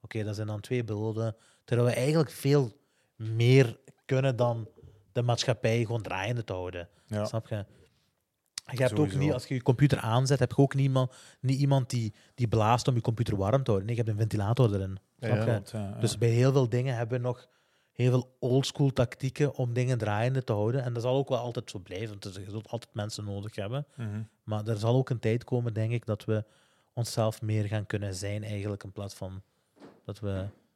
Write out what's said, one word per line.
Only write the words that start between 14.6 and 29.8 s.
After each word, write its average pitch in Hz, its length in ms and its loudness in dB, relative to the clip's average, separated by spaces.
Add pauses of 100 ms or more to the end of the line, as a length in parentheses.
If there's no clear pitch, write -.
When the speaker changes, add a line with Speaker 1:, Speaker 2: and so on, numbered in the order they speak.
Speaker 1:
erin. 95 240 -4 (200)
Speaker 3:
Ja, 120 80 -8
Speaker 1:
Snap 107 120 2
Speaker 3:
ja. 110 60 0
Speaker 1:
je? 120 80 0
Speaker 2:
Klopt, 101 180 -4
ja, 110 100 -8 (140)
ja. 110 60 -8
Speaker 1:
Dus 107 180 0
bij 117 100 4
heel 123 240 4
veel 131 160 4
dingen 123 280 -2
hebben 120 240 -4
we 120 60 -4
nog 123 220 -6 (440)
heel 123 180 2
veel 123 280 0
oldschool 135 540 2
tactieken 131 600 -2
om 123 180 -4
dingen 123 260 0
draaiende 110 460 0
te - 80 -2
houden. 113 300 0
En 123 100 -4
dat 117 100 -4
zal 127 140 0
ook 139 120 0
wel 131 100 0
altijd 120 320 -6
zo - 80 -10
blijven, 98 300 -10
want 101 160 -14
er, 98 160 -12
je 98 100 -12
zult 107 180 -10
altijd - 260 -10
mensen 104 300 -6
nodig 101 300 -8
hebben. 120 320 -8 (100)
Speaker 2:
Mhm. 107 260 -8 (220)
Speaker 1:
Maar 107 220 -4
er 113 120 0
zal 113 180 2
ook 131 140 2
een 117 100 -2
tijd 113 240 0
komen, 120 300 -2
denk 110 180 -2
ik, 117 140 -4
dat 107 180 -4
we 107 200 0 (480)
onszelf 110 500 -2
meer 107 220 0
gaan 104 220 -4
kunnen 101 280 -4
zijn 101 300 -6
eigenlijk, 104 400 -6
in 98 80 -14
plaats 101 220 -10
van 95 280 -12 (600)